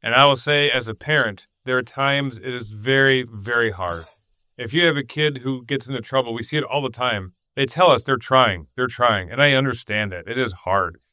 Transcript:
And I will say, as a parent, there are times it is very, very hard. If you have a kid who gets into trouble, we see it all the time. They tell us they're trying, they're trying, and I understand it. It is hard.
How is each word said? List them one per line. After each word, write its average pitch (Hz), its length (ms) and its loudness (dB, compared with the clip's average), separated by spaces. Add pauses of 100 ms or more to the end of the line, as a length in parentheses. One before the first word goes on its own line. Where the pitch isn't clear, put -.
And 113 120 -2
I 135 120 8
will 139 100 4
say, 143 340 2
as 120 180 -2
a 110 60 -6
parent, 123 520 -2 (180)
there 127 120 0
are 127 60 0
times 139 560 -2
it 127 160 -10
is 123 160 -8
very, 131 540 4
very 117 460 -2
hard. 87 340 -6 (520)
If 120 180 -10
you 175 120 2
have 156 100 2
a 143 60 -4
kid 147 360 -4
who 127 260 -6
gets 135 240 -6
into 131 120 -6
trouble, 120 340 -2
we 113 80 -8
see 147 160 -6
it 139 60 -2
all 143 180 -4
the 131 80 -4
time. 113 440 -4 (220)
They 139 100 0
tell 170 240 4
us 120 120 4
they're 135 140 0
trying, 113 600 2
they're 127 100 0
trying, 110 440 0
and 123 120 0
I 143 100 4
understand 113 600 -2
it. 87 120 -12
It 120 120 -6
is 120 140 -2 (120)
hard. 92 360 0 (120)